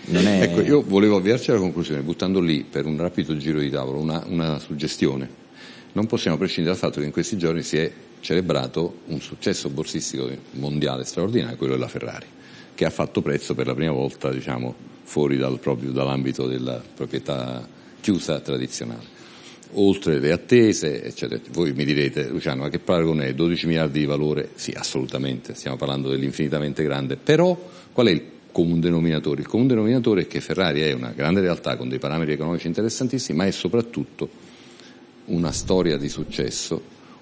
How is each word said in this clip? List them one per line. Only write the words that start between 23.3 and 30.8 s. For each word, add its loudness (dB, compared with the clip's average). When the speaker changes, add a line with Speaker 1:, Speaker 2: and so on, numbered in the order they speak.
Speaker 2:
Dodici 2
miliardi 2
di 2
valore?" 0
Sì, -8
assolutamente, -4
stiamo -8
parlando -2
dell'infinitamente -2
grande, -2
però 4
qual 4
è 6
il 4
comune 2
denominatore? 2
Il -8
comune 4
denominatore 4
è -2
che -6
Ferrari 0